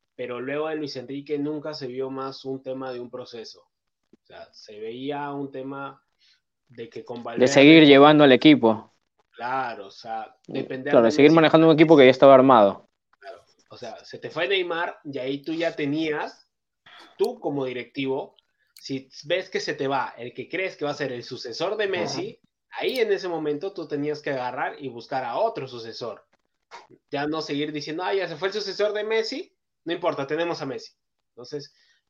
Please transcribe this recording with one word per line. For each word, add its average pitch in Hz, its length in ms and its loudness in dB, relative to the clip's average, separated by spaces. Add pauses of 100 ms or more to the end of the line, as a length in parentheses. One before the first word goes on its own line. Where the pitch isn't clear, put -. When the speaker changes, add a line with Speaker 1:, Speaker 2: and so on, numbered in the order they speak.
(160)
Speaker 1:
pero 120 260 -10
luego 143 260 -6
de 156 80 -8
Luis 151 200 -10
Enrique 139 440 -10
nunca 151 340 -8
se 135 140 -12
vio 131 220 -8
más 135 360 -12
un 135 160 -10
tema 131 300 -10
de 123 80 -12
un 120 100 -14
proceso. 120 520 -16 (500)
O - 140 -20
sea, - 280 -20
se 107 260 -20
veía 139 520 -10
un 143 200 -10
tema 139 520 -14 (640)
de 117 220 -18
que 113 140 -16
con 120 140 -14
Speaker 2:
De 120 60 -14
Speaker 1:
Valverde 127 240 0
Speaker 2:
seguir 147 380 8
llevando 147 380 10
al 139 80 8
equipo. 120 600 4 (380)
Speaker 1:
Claro, 120 560 -8
o - 40 -20
sea, 113 440 -14 (120)
depender 131 440 -10
Speaker 2:
Claro, 123 140 6
de - 20 4
Speaker 1:
de 110 40 2
Speaker 2:
seguir 147 200 6
Speaker 1:
Messi. 165 40 6
Speaker 2:
manejando 160 320 6
un 160 60 8
equipo 156 240 6
que 135 80 10
ya 131 60 10
estaba 135 240 8
armado. 123 540 4 (300)
Speaker 1:
Claro, - 200 -20 (300)
o - 80 -20
sea, 110 280 -18
se 120 140 -20
te 123 100 -14
fue 202 180 -4
Neymar 175 560 -4
y 139 140 -12
ahí 135 240 -6
tú 160 120 -8
ya 165 220 -4
tenías, 156 720 -6 (720)
tú 233 220 -4
como 143 260 -6
directivo, 131 720 -8 (440)
si 131 300 -12 (160)
ves 180 240 -6
que 202 100 -8
se 175 140 -8
te 143 140 -6
va 131 280 -6
el 120 200 -16
que 123 120 -14
crees 180 300 -8
que 151 80 -8
va 143 60 -6
a - 20 -10
ser 131 180 -8
el 120 120 -12
sucesor 160 540 -10
de 214 100 -4
Messi, 170 520 -8 (300)
ahí 220 300 -6
en 214 120 -2
ese 185 160 -4
momento 156 460 -6
tú 165 140 -12
tenías 147 340 -6
que - 80 -8
agarrar 131 480 -6
y 139 120 -14
buscar 120 340 -10
a 120 140 -8
otro 151 300 -4
sucesor. 113 560 -14 (840)
Ya 143 160 -6
no 156 160 -6
seguir 151 300 -6
diciendo, 151 320 -10
"Ah, 202 100 -4
ya 190 140 -4
se 165 80 -12
fue 175 140 -6
el 202 40 -8
sucesor 202 400 -4
de 208 120 -6
Messi, 220 500 -6 (300)
no 165 80 -8
importa, 156 340 -6
tenemos 160 340 -6
a 151 40 -10
Messi". 123 260 -12 (380)
Entonces, 139 440 -16 (360)